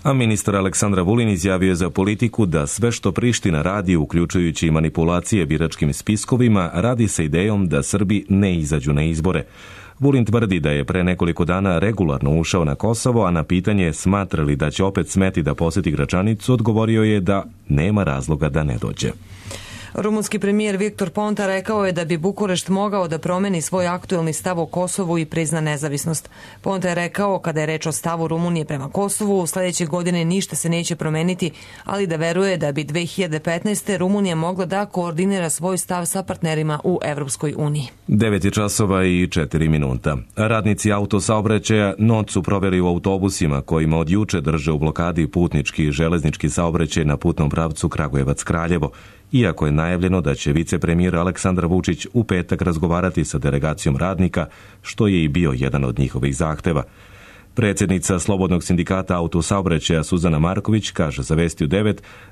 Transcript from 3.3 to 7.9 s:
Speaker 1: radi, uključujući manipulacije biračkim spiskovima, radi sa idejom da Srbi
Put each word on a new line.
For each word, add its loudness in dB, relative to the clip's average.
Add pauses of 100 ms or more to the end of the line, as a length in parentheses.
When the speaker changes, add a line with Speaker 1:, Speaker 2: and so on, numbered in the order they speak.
Speaker 1:
radi, 2
uključujući 2
manipulacije 2
biračkim 0
spiskovima, 2
radi 0
sa -2
idejom 2
da 0
Srbi 0